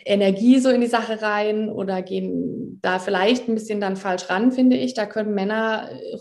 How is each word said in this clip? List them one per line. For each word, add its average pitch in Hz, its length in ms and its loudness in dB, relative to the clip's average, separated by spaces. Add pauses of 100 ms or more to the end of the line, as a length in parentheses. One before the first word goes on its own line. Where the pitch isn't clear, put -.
Energie 202 560 4
so 262 100 4
in 240 100 4
die 240 60 2
Sache 220 340 -2
rein 214 480 -2
oder 190 320 -4
gehen 185 800 -6
da 185 200 -2
vielleicht 202 480 2
ein 226 60 0
bisschen 214 260 -4
dann 190 160 -2
falsch 190 340 -4
ran, 220 220 2
finde 254 240 4
ich. 247 180 -4
Da 214 100 -2
können 214 300 -4
Männer, 220 560 -2
äh, - 300 -12